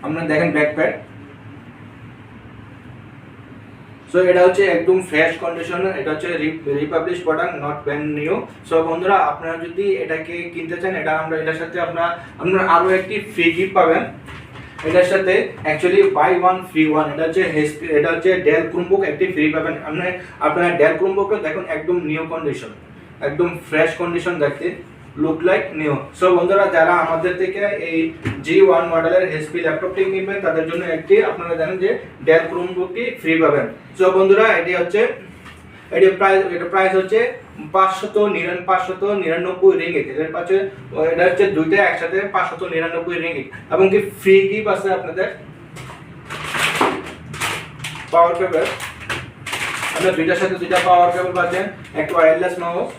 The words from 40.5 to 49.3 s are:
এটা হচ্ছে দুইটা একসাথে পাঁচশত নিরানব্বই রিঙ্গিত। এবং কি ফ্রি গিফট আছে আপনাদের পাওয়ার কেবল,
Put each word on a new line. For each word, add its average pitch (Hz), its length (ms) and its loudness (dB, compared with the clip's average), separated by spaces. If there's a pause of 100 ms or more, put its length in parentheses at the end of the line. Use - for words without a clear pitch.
এটা 170 160 2
হচ্ছে 190 160 4 (120)
দুইটা 160 200 2 (140)
একসাথে 185 280 -2 (160)
পাঁচশত 180 280 -2 (120)
নিরানব্বই 165 500 -4
রিঙ্গিত। 151 220 -6 (280)
এবং 190 180 4
কি 208 60 4 (220)
ফ্রি 190 160 6 (140)
গিফট 208 240 -2
আছে 196 140 -4 (100)
আপনাদের 165 300 -4 (2750)
পাওয়ার 170 260 6
কেবল, 180 260 0 (1300)